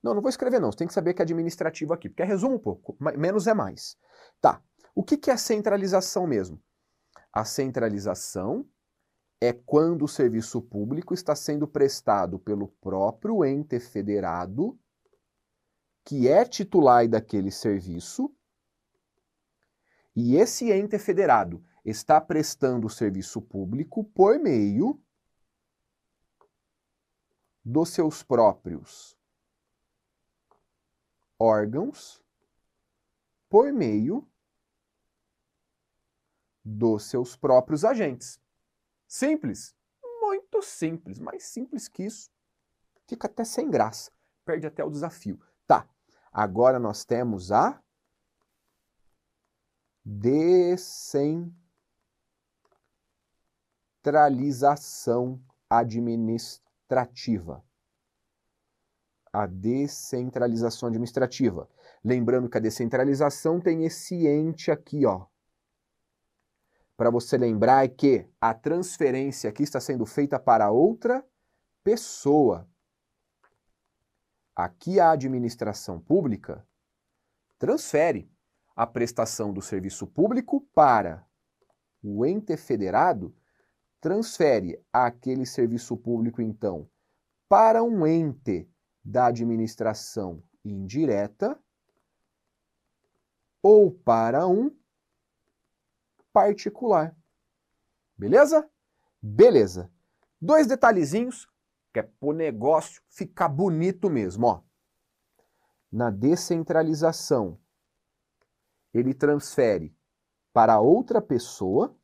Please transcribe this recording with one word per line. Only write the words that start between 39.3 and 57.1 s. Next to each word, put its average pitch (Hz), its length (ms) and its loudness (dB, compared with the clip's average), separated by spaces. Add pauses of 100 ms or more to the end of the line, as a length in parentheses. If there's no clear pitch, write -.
Muito 392 400 -4
simples. - 560 -10
Mais - 260 -14
simples 254 420 -12
que - 180 -12
isso, - 260 -14 (760)
fica - 200 -12
até - 180 -8
sem 247 260 -6
graça. 113 400 -2 (340)
Perde 156 220 -6
até 151 160 -10
o 151 80 -6
desafio. 147 480 -10 (280)
Tá. - 200 4 (440)
Agora 107 480 2
nós 110 280 -6
temos 110 440 -4
a 151 320 0 (2250)
descentralização 143 - -2 (260)
administrativa. 117 2000 -4 (1700)